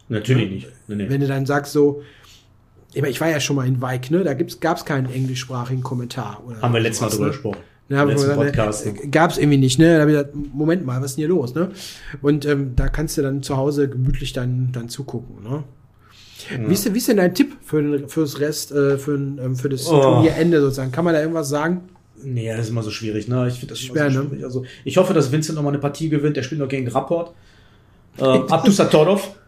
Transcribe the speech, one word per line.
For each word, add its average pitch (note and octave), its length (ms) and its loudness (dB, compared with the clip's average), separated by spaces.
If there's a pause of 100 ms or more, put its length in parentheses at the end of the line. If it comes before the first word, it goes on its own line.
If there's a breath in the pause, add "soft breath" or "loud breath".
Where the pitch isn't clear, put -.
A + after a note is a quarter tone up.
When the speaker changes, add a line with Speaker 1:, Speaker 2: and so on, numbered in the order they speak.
Speaker 1:
Natürlich A2+ 400 0
Speaker 2:
Ne? F#2+ 80 -6
Speaker 1:
nicht. - 120 -10 (200)
Nee, G#2 80 -8
nee. G2+ 140 -4
Speaker 2:
Wenn C#3 100 0
du C#3 80 0
dann C3+ 180 -2
sagst C#3+ 280 -2
so, D3 280 4 (920 loud breath)
ich C3 80 -2
meine, C3 100 -2
ich B2 80 -6
war D#3+ 100 0
ja D3+ 120 0
schon C#3+ 160 0
mal B2+ 100 0
in B2+ 140 0
Wijk, B2+ 300 -4
ne? F3+ 120 2
Da E3 120 0
gibt's, - 260 -6
gab's E3+ 240 -2
keinen C3 260 -2
englischsprachigen B2+ 720 -4
Kommentar A#2+ 640 -8
oder A2+ 140 -12
Speaker 1:
Haben B2 120 2
wir A2+ 60 4
letztes A2+ 220 -2
Mal A2+ 80 0
Speaker 2:
sowas, G#2 80 -2
Speaker 1:
drüber G#2 80 0
Speaker 2:
ne? G2+ 60 0
Speaker 1:
gesprochen. G2+ 260 -6 (320 loud breath)
Speaker 2:
Ja, C#3 140 2
Speaker 1:
Letzten C#3 140 2
Speaker 2:
wo C#3 120 2
wir C#3+ 80 2
dann, C#3+ 80 2
Speaker 1:
Podcast, A2 400 0
Speaker 2:
äh, G#2+ 80 -4
Speaker 1:
ne? C#3+ 180 -10
Speaker 2:
gab's D3 260 4
irgendwie C#3+ 200 4
nicht, C3 200 4
ne? E3 200 8
Da D#3 60 6
hab D3 40 4
ich D3+ 80 4
gedacht, C#3+ 180 -2 (200)
„Moment D#3 320 0
mal, B2+ 160 -4
was C#3 100 -6
ist - 60 -10
denn D#3 60 -2
hier D3+ 40 -2
los“, D3+ 260 0
ne? F3+ 160 -2 (520 loud breath)
Und, C#3+ 240 2
ähm, C#3 320 0
da C3+ 100 4
kannst D3+ 300 -2
du D#3+ 40 0
dann C3+ 220 -2
zu C3+ 140 -2
Hause C#3 320 0
gemütlich B2+ 420 -2
dann, B2+ 400 -2
dann A#2 160 -6
zugucken, G#2 560 -12
ne? C#3 200 -6 (840 loud breath)
Speaker 1:
Ja. A#2 200 -4
Speaker 2:
Wie F3 40 6
ist, G3 200 0
wie G#3+ 40 2
ist - 120 -2
denn A3 80 4
dein F3+ 180 2
Tipp - 260 0
für D3+ 200 -2
den, C#3+ 260 -2
fürs C3+ 320 -2
Rest, D3+ 320 -4
äh, C#3 260 2
für C#3+ 200 -2
den, C#3 200 -4
ähm, B2+ 200 -4
für C#3+ 100 -2
das C3+ 180 -4
Speaker 1:
Oh. D#3 160 6
Speaker 2:
Turnierende D#3 600 6
sozusagen? C3 320 0
Kann E3 100 0
man E3+ 100 2
da D#3 60 4
irgendwas D#3+ 300 -2
sagen? D#3+ 320 0 (420)
Speaker 1:
Nee, A#2+ 240 -4
das A2+ 140 -4
ist A2 80 -4
immer A#2 140 -2
so G#2 60 -6
schwierig, G#2+ 380 -6
ne? B2 220 0
Ich B2 100 -4
find - 100 -12
das A#2 120 -10
Speaker 2:
Schwer, D3 240 -2
Speaker 1:
immer C3+ 80 2
so C3 80 0
Speaker 2:
ne? C#3+ 80 -4
Speaker 1:
schwierig. C3+ 160 -10
Also, B2 180 -6 (220 loud breath)
ich - 120 -4
hoffe, F#3 160 4
dass C3+ 200 2
Vincent D#3 240 -2
nochmal C#3+ 160 -2
eine C#3 80 -2
Partie C#3+ 260 -4
gewinnt. D3 300 0
Er C3 60 -4
spielt D3+ 180 -6
noch C3 80 -4
gegen C3 180 -4
Rapport. C3+ 460 -2 (840 soft breath)
Äh, - 60 -6
Speaker 2:
<laughs> C3+ 260 4
Speaker 1:
Abdusatorov. E3+ 840 4 (120)